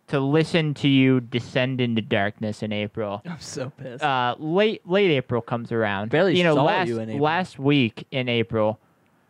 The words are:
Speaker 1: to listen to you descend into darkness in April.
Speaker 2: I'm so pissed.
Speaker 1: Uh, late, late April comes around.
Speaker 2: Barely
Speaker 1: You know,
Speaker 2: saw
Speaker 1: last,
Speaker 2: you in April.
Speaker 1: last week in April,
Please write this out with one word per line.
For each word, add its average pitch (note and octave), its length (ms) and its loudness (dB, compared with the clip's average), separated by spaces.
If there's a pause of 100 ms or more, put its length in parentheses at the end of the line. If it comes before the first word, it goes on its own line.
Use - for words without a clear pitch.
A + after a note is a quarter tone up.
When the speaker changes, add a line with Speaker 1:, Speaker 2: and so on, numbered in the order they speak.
Speaker 1:
to C#3+ 120 -2
listen D#3 560 2
to C#3+ 120 0
you C3 320 6
descend B2+ 600 -2
into A#2 200 0
darkness G#2 600 -2
in G#2+ 80 -4
April. G#2 540 -6
Speaker 2:
I'm E3+ 140 -12
so C3+ 320 -10
pissed. C3 320 -14
Speaker 1:
Uh, B2 360 0
late, F#3+ 480 -2
late F#3+ 240 2
April B2 300 0
comes A#2 300 -6
around. G#2+ 380 -2
Speaker 2:
Barely F3+ 280 2
Speaker 1:
You F3+ 60 4
know, D#3+ 120 4
Speaker 2:
saw C#3 80 4
Speaker 1:
last, F3 240 0
Speaker 2:
you A#2 120 -2
in A2 100 -8
April. C#3+ 140 -4
Speaker 1:
last E3 360 -2
week C3+ 520 0
in B2+ 180 -4
April, A2+ 500 0 (500)